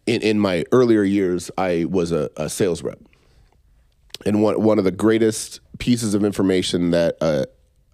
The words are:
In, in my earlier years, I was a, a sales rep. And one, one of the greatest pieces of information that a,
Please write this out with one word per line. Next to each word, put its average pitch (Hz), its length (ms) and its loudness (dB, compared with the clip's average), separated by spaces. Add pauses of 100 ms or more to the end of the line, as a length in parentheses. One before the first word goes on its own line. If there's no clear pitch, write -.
In, 113 160 -2
in 107 180 0
my 90 320 0
earlier 117 300 4
years, 95 560 -2
I 87 260 0
was 85 280 -2
a, 76 240 -2
a 76 120 -6
sales 87 340 -4
rep. - 160 -10 (1300)
And 104 180 0
one, 104 200 2
one 107 160 4
of 98 60 2
the 92 60 0
greatest 110 680 0 (180)
pieces 117 360 0
of 104 100 2
information 92 680 0
that 85 300 2
a, 76 260 0 (480)